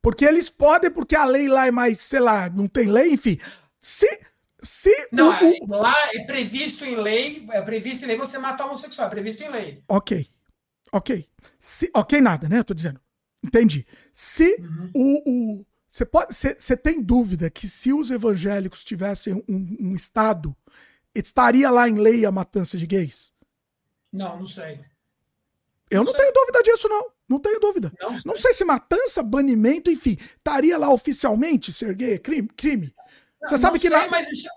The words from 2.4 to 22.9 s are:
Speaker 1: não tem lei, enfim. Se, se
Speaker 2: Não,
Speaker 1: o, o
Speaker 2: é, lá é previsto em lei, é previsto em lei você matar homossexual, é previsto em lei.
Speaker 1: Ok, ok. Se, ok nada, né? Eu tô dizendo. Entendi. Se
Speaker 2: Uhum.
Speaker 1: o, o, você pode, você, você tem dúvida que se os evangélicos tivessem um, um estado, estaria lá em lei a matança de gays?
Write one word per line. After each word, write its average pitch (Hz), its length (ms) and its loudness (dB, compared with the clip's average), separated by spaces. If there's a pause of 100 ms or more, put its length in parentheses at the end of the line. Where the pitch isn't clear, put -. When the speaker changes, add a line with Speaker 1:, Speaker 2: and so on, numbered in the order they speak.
Speaker 1:
não 196 160 -2
tem 226 220 0
lei, 262 240 4
enfim. 202 260 0 (420)
Se, - 400 0 (400)
se 480 520 0
Speaker 2:
Não, 311 180 6
Speaker 1:
o, 330 400 4
o 202 40 -6
Speaker 2:
é, 202 40 -2
lá 277 160 2 (220)
é - 80 -10
previsto 262 600 -4
em 254 120 -6
lei, 226 560 -4
é 202 100 -2
previsto 240 420 -6
em 262 40 -10
lei 226 80 -2
você 269 220 -2
matar 269 280 -8
homossexual, 277 400 -4
é 190 40 -6
previsto 214 340 -8
em 302 60 -12
lei. 208 380 -12
Speaker 1:
Ok, 196 400 -2 (600)
ok. 190 380 -6 (300)
Se, - 360 -6
ok - 260 2
nada, 165 280 2
né? 202 100 2
Eu 226 60 0
tô 196 100 -8
dizendo. 156 260 -8 (440)
Entendi. 156 420 2 (260)
Se 349 480 2
Speaker 2:
Uhum. 175 340 -10
Speaker 1:
o, 277 360 2 (300)
o, 202 60 -20 (220)
você - 160 -4
pode, - 300 0
você, - 240 -4
você - 180 -2
tem 311 260 -2
dúvida 185 480 0
que - 180 -14
se - 240 -4
os 277 180 -2
evangélicos 202 720 -4
tivessem 196 500 -6 (140)
um, 190 320 -6
um 190 140 -4
estado, 175 600 -2 (600)
estaria 254 560 2
lá 240 180 6
em 220 100 0
lei 220 280 4
a 196 60 0
matança 190 440 -4
de 165 100 -6
gays? 165 460 -4 (800)